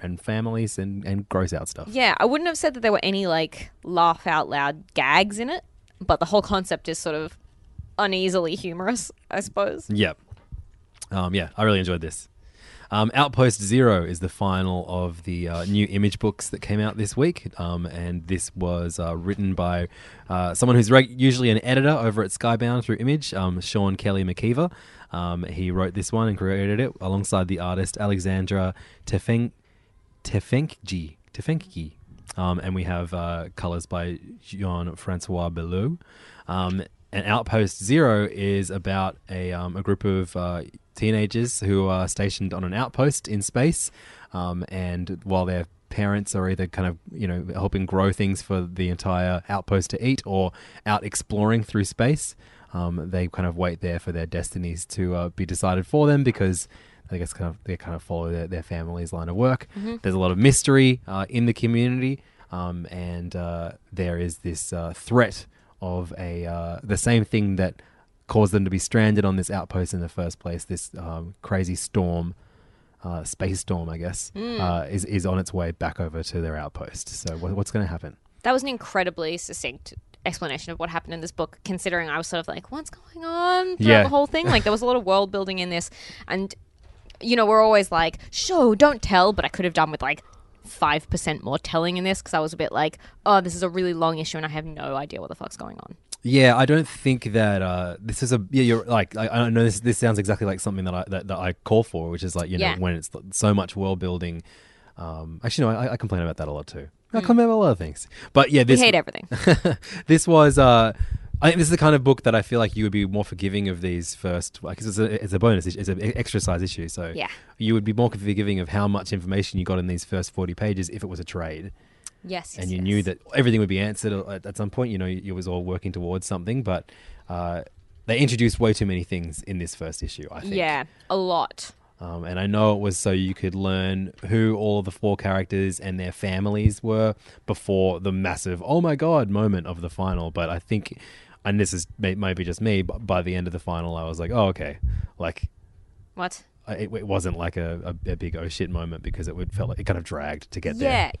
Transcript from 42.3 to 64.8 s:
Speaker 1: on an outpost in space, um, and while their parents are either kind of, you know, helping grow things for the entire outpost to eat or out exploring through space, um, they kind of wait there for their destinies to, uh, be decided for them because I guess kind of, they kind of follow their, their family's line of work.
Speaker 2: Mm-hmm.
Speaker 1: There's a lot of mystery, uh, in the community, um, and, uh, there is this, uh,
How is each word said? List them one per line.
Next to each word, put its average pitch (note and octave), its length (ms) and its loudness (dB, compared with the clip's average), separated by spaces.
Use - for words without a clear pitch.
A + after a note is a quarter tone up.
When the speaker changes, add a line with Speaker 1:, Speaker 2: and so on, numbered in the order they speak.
Speaker 1:
on F#2 100 -4
an F2+ 100 -4
outpost C3 540 0
in G#2 140 -2
space, D3 480 0
um, F2+ 360 -4
and F2+ 560 -6
while F#2+ 200 2
their F2+ 220 -2
parents G2+ 440 0
are F#2+ 140 0
either F#2 180 0
kind F#2 220 -2
of, E2+ 100 -4
you - 160 -4
know, F2 240 -2
helping G2 340 -2
grow F#2+ 260 4
things G2 300 0
for F#2+ 200 -2
the F2+ 260 -4
entire F2+ 600 0
outpost G2 420 0
to - 160 -4
eat C3 180 2
or F#2+ 280 0
out G#2 180 0
exploring G#2+ 580 0
through G#2 220 0
space, - 500 0
um, F2 380 -4
they F2+ 180 0
kind F#2 180 -2
of E2+ 100 -2
wait F2 240 -2
there E2+ 200 -2
for - 120 -8
their E2 140 -4
destinies E2+ 600 -6
to, F2+ 280 -2
uh, F2 160 -2
be F#2+ 160 -4
decided F#2 400 0
for D3+ 220 4
them C#3+ 160 4
because F#2+ 420 0
I F#2 80 -6
guess F2 140 -6
kind F2+ 180 -4
of, D#2 140 -12
they F2+ 120 -6
kind E2+ 180 -10
of E2 80 -10
follow E2+ 300 -6
their, E2+ 160 -4
their F2 140 -8
family's E2+ 500 -8
line E2 160 -6
of F2 80 -4
work. B2 400 0
Speaker 2:
Mm-hmm. G#3+ 260 -8
Speaker 1:
There's F#2+ 120 0
a F#2 40 2
lot F#2 140 4
of F2+ 60 0
mystery, C3 680 4
uh, F#2+ 220 -6
in A#2+ 180 0
the A#2 60 2
community, B2 680 0
um, F2 380 -6
and, F2 460 -8
uh, E2+ 360 -6
there F2 260 -2
is F2 200 -4
this, - 340 -8
uh, E2+ 240 -6